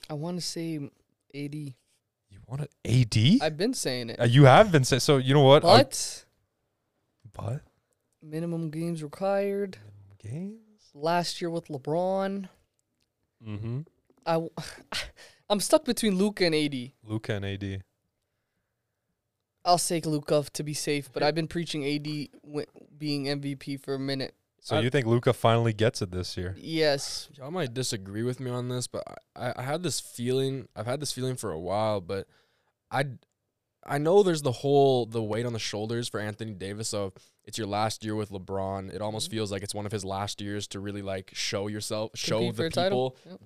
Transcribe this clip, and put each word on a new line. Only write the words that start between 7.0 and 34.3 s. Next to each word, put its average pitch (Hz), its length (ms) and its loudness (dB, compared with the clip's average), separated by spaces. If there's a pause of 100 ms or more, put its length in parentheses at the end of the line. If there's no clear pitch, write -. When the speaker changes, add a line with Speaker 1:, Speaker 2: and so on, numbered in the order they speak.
Speaker 2:
But? 113 300 -10 (600)
Speaker 1:
minimum 165 460 -6
games 165 340 -6
required. 196 760 -4 (440)
Speaker 2:
Minimum 160 300 -8
games? 226 300 -20 (100)
Speaker 1:
Last 170 480 -2
year 175 80 -4
with 165 200 -6
LeBron. 185 800 -2 (1000)
Speaker 3:
Mm-hmm. 110 320 -6 (460)
Speaker 1:
I 165 80 0
w-, 165 160 -4 (500)
<laughs> - 480 -18
I'm 208 120 2
stuck - 260 4
between 214 320 0
Luka 208 260 2
and 160 100 2
A 151 140 2
D. 131 340 -8
Speaker 2:
Luka 110 340 -6
and 98 100 -6
A 98 100 -6
D. 98 240 -6 (1800)
Speaker 1:
I'll 175 140 6
take 165 260 -2
Luka 151 480 2
to - 100 -8
be 147 120 -6
safe, 143 380 -4
but 139 100 -4
Speaker 4:
Yeah. 143 60 4
Speaker 1:
I've 151 60 0
been 160 140 -4
preaching 156 360 -6
A 143 140 -2
D 147 320 -8 (120)
wi-, 147 240 -8 (320)
being 143 300 -4
M 143 120 -4
V 139 160 -6
P 139 200 -10
for 135 180 -8
a 135 40 -6
minute. 135 360 -6 (260)
Speaker 2:
So - 160 -4
Speaker 4:
I - 40 2
Speaker 2:
you 120 100 0
think 135 160 0
Luka 120 260 4
finally 117 400 2
gets 107 300 0
it 92 80 -6
this 90 260 -6
year? 90 220 -6
Speaker 1:
Yes. 151 760 -2
Speaker 4:
Y'all 135 160 -14
might 160 240 -6
disagree 101 480 -6
with 123 180 -4
me 127 100 -6
on 123 180 -6
this, 127 180 -6
but - 180 -8 (320)
I, 123 120 -6
I, 120 100 -6
I - 40 -8
had 147 200 -6
this 165 180 -4
feeling, 131 760 -4
I've 107 120 -8
had 131 140 -4
this 139 120 -6
feeling 127 240 -6
for 104 160 -6
a 78 80 -6
while, 104 400 -2
but 92 260 -8 (640)
I, 127 140 -2 (840)
I 143 120 -4
know 170 240 6
there's 170 180 2